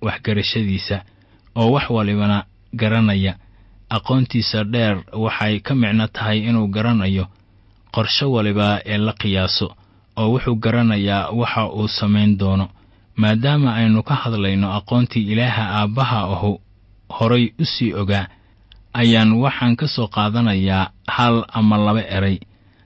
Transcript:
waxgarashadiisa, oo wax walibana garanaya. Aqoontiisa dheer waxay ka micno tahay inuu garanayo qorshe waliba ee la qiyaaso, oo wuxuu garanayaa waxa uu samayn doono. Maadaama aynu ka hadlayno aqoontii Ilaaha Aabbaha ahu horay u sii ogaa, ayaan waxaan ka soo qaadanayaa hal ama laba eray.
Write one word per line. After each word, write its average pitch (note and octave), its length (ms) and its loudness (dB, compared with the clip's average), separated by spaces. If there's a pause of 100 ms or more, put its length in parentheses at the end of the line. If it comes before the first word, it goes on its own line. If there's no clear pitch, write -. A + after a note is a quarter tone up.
waxgarashadiisa, G2+ 960 -2 (580)
oo A#2 160 2
wax C#3 180 0
walibana G#2 560 0 (280)
garanaya. G#2+ 600 2 (560)
Aqoontiisa A2+ 720 0
dheer G#2+ 340 0 (160)
waxay G#2+ 460 -2
ka C#3 160 -4
micno A2 320 2
tahay G#2+ 320 -2 (100)
inuu A2+ 180 2
garanayo G2 580 0 (680)
qorshe - 320 -2
waliba G#2 600 0
ee G#2 120 -4
la G#2+ 160 0
qiyaaso, F#2+ 540 -2 (500)
oo A2 160 0
wuxuu B2 220 -2
garanayaa G#2+ 760 0
waxa A#2 380 -2
uu G#2+ 180 -4
samayn G#2 500 2
doono. F#2+ 300 0 (480)
Maadaama A#2 600 2
aynu A2 280 2
ka C#3+ 120 -2
hadlayno G2+ 580 0
aqoontii A2+ 580 0
Ilaaha A#2 320 0 (180)
Aabbaha A#2 380 0
ahu G2 400 -2 (500)
horay A#2 500 0
u C3 60 0
sii A#2 280 -2
ogaa, G2 340 -2 (640)
ayaan A2+ 400 4
waxaan B2 420 0
ka D3 120 -2
soo A#2 200 -4
qaadanayaa G#2 840 0 (160)
hal A#2 460 0
ama G#2+ 240 4
laba G#2 260 2
eray. F#2+ 340 0 (480)